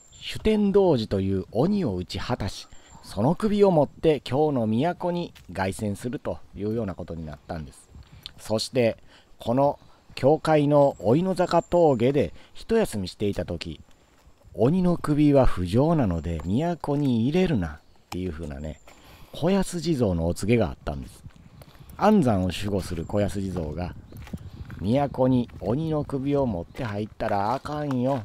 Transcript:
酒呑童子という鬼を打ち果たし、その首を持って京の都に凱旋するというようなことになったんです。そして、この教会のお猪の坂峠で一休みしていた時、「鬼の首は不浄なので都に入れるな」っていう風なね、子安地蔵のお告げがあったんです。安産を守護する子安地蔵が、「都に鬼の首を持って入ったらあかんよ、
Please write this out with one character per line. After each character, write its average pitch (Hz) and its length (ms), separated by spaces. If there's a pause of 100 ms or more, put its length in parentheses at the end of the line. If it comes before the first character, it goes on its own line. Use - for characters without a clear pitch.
(220)
酒 - 360
呑 202 140
童 185 260
子 107 100
と 101 120
い 98 200
う 87 120
鬼 180 340
を 98 100
打 90 100
ち - 140
果 123 180
た 98 120
し、 - 180 (420)
そ 98 140
の 147 100
首 202 300
を 190 80
持 151 140
っ - 20
て 151 360
京 151 280
の 120 160
都 160 440
に 175 220 (180)
凱 95 200
旋 101 240
す - 120
る 123 120
と 92 180 (180)
い 98 100
う 107 100
よ 117 80
う - 20
な 92 80
こ 85 120
と 85 100
に 80 100
な 76 120
っ - 100
た 87 100
ん 76 80
で 65 80
す。 - 160 (480)
そ 110 220
し - 100
て、 117 280 (420)
こ 120 160
の 139 240 (340)
教 147 240
会 151 300
の 143 320
お 107 160
猪 170 80
の 190 120
坂 170 280
峠 143 480
で 127 240 (180)
一 - 240
休 185 220
み 90 80
し - 80
て - 120
い 98 60
た 90 120
時、 82 360 (720)
「鬼 156 300
の 175 120
首 147 380
は 131 140
不 92 180
浄 131 300
な 139 100
の 85 160
で 82 240
都 143 520
に 127 260
入 135 80
れ 185 160
る 156 100
な」 78 220 (260)
っ - 60
て 87 80
い 92 80
う 87 40
風 78 140
な 69 140
ね、 76 200 (520)
子 - 180
安 185 320
地 156 160
蔵 104 160
の 82 140
お 85 80
告 104 180
げ 120 60
が 85 100
あ 65 40
っ - 120
た 78 80
ん 67 80
で 60 80
す。 - 140 (760)
安 202 260
産 101 200
を 92 60
守 92 160
護 101 160
す 90 120
る 82 120
子 104 160
安 101 200
地 95 100
蔵 80 220
が、 85 220 (880)
「都 127 460
に 123 220 (120)
鬼 139 280
の 151 140
首 143 320
を 139 100
持 95 160
っ 85 40
て - 180
入 104 220
っ - 20
た - 200
ら 104 280
あ 139 40
か 151 220
ん 135 200
よ、 131 240